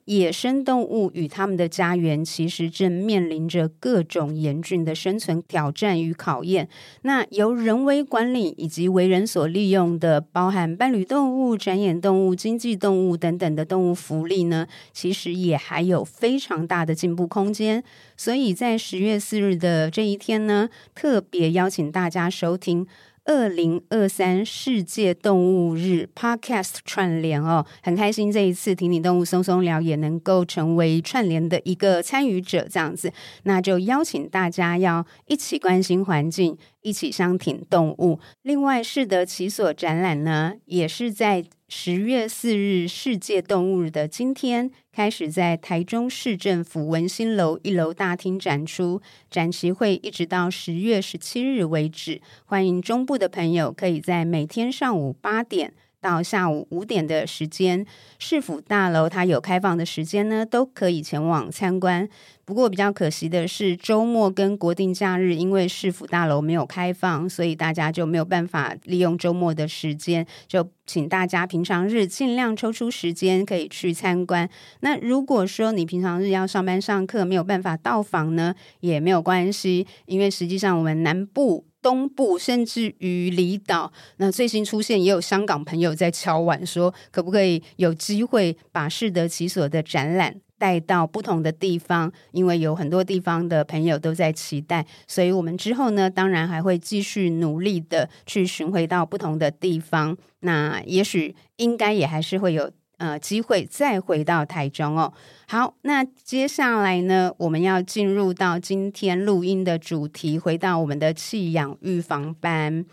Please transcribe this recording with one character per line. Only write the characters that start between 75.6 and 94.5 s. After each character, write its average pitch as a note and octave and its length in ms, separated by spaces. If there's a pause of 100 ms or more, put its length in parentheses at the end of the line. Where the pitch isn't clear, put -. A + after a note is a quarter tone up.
你 F#3 160
平 F3+ 160
常 F3 180
日 G3 100
要 F#3+ 140
上 F#3+ 220
班 F#3 160
上 G3 240
课， G3+ 180
没 F#3 120
有 E3+ 80
办 F#3 180
法 F3 140
到 A3 260
访 D#3+ 320
呢， E3+ 180 (280)
也 E3+ 180
没 D#3+ 100
有 F3+ 140
关 F3+ 280
系， F#3 360 (200)
因 F#3+ 120
为 G3+ 100
实 F#3 180
际 F#3 120
上 F#3+ 180
我 E3 60
们 D#3+ 220
南 F3 200
部、 G#3 400 (160)
东 C4 280
部 C4+ 280
甚 A#3+ 300
至 A3+ 320
于 F3+ 320
离 F3+ 260
岛， E3+ 360 (240)
那 F#3+ 140
最 A#3+ 180
新 G#3+ 160
出 G#3+ 180
现 G#3+ 200
也 F3+ 60
有 F#3+ 120
香 G3+ 260
港 D3 180
朋 D#3 140
友 E3 160
在 E3+ 160
敲 E3 300
碗 E3+ 260
说， F3 260 (200)
可 F3+ 100
不 F3 80
可 G3 140
以 E3+ 180 (140)
有 E3+ 180
机 G#3 300
会 G3 340 (140)
把 D#3 160
适 A3 200
得 E3+ 200
其 E3+ 180
所 F3 220
的 D#3 120
展 D#3 360
览 F#3 240 (180)
带 F#3 200
到 E3+ 260
不 G3+ 160
同 F3+ 220
的 D#3+ 80
地 F3 260
方， E3+ 360 (180)
因 F#3 160
为 F3 100
有 D#3+ 160
很 D#3 160
多 F#3 140
地 F#3+ 160
方 E3+ 300
的 D#3+ 160
朋 D#3 180
友 D#3+ 160
都 D#3+ 160
在 D#3+ 180
期 D3+ 280